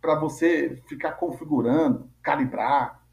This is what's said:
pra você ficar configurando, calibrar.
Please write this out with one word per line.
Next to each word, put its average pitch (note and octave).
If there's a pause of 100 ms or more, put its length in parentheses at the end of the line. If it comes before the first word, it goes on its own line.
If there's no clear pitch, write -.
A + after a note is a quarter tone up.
pra D#3
você D3+
ficar D3+
configurando, C#3+ (120)
calibrar. C3 (100)